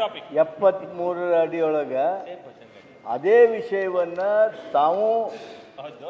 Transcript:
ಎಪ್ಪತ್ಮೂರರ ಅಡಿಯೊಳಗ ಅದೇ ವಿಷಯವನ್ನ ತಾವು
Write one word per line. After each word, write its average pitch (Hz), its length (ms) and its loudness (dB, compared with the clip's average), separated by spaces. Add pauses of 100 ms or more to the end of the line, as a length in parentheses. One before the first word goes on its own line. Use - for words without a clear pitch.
(320)
ಎಪ್ಪತ್ಮೂರರ 175 1080 0
ಅಡಿಯೊಳಗ 156 560 -2 (1080)
ಅದೇ 185 400 6
ವಿಷಯವನ್ನ 185 720 -2 (540)
ತಾವು 202 600 2 (760)